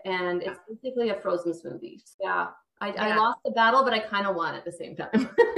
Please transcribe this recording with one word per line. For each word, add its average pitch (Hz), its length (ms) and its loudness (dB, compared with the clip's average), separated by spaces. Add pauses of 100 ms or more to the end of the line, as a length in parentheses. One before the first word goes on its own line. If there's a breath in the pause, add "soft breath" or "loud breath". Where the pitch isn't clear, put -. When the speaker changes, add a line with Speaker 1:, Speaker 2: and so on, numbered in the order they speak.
Speaker 1:
and 180 400 -2
it's 190 120 -6 (120)
Speaker 2:
Yeah. 220 120 -12
Speaker 1:
basically 247 300 -2
a 196 100 -4
frozen 175 320 -2
smoothie. - 480 -12 (200)
Yeah. 180 300 -2 (300)
I, 202 120 -4
I 214 160 -2
Speaker 2:
Yeah. 214 100 2
Speaker 1:
lost 220 260 2
the - 60 -4
battle, 233 320 4
but 247 100 2
I 220 60 2
kinda 202 320 -2
won 165 240 -2
at - 100 -12
the 175 60 -8
same - 240 -14
time. - 180 -8
<laughs> 262 320 4 (140)